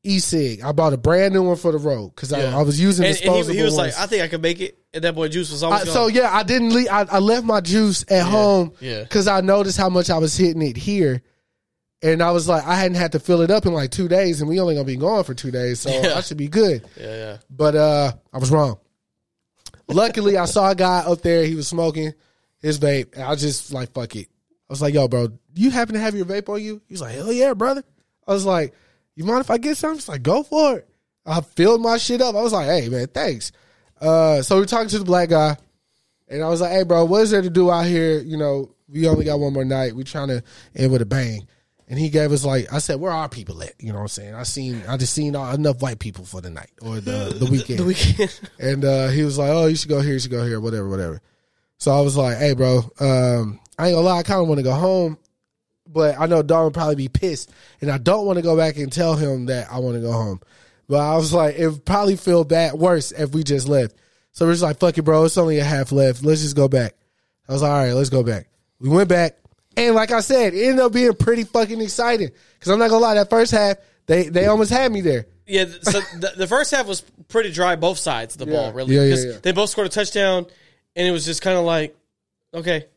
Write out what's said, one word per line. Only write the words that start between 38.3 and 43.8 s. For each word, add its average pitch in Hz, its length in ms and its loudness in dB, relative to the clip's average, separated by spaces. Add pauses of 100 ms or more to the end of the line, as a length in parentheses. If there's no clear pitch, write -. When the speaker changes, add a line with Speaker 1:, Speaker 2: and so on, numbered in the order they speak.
Speaker 1:
know, 139 340 -2 (160)
we 156 200 0
only 156 180 2
got 147 140 0
one 143 140 -2
more 135 120 -2
night. 131 300 -2
We 131 80 -8
trying 139 260 -8
to 127 140 -4 (320)
end 131 160 0
with 123 120 2
a - 20 0
bang." 110 420 -4 (400)
And 127 120 -8
he 156 100 -2
gave 151 220 2
us, 139 120 0
like, 135 300 -2
I 143 60 -4
said, 147 200 -4
"Where 180 120 -4
are 160 180 -6
people 87 320 -14
at?" 82 160 -14
You 113 120 -12